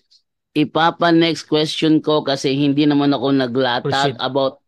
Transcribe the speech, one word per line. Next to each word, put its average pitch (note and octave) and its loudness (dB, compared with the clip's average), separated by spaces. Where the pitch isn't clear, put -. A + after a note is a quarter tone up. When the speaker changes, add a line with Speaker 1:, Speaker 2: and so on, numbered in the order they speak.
Speaker 1:
ipapa E3 0
next E3 0
question D#3 0
ko D3+ 0
kasi C3+ -2
hindi C#3+ 0
naman C#3+ 2
ako B2+ -2
naglatag B2+ 0
Speaker 2:
Proceed. C#3 -2
Speaker 1:
about C3 -4